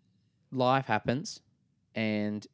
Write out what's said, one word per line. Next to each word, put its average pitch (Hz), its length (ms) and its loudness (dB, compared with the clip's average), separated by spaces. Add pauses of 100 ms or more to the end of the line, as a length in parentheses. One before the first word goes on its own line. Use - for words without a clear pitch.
(520)
life 127 340 2
happens 120 540 -2 (540)
and 107 600 -2